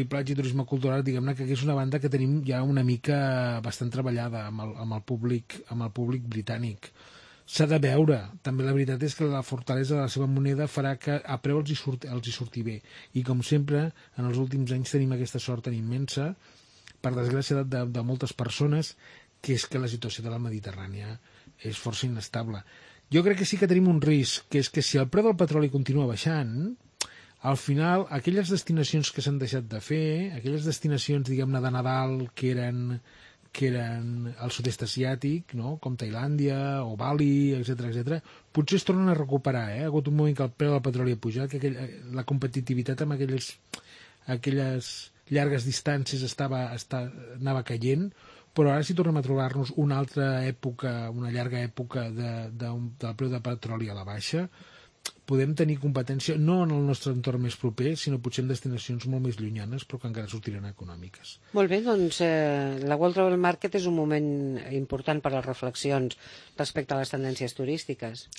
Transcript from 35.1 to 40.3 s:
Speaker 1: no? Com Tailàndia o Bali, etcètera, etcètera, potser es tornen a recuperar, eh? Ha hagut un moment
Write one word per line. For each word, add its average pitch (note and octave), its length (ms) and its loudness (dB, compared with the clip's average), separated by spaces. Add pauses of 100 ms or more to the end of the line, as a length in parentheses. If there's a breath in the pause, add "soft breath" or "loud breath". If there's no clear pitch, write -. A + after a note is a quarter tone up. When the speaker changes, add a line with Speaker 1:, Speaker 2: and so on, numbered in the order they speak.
Speaker 1:
no? B2 240 -4
Com B2+ 160 -4
Tailàndia C3+ 640 0 (260)
o A2+ 160 -4
Bali, C#3+ 560 4
etcètera, A#2+ 380 -2
etcètera, B2 240 0 (340 loud breath)
potser D#3 300 4
es - 20 -12
tornen F#3 300 4
a - 20 4
recuperar, C3+ 600 0
eh? C3+ 80 -2
Ha D#3+ 80 -2
hagut D3 180 2
un D3 80 4
moment D3+ 180 4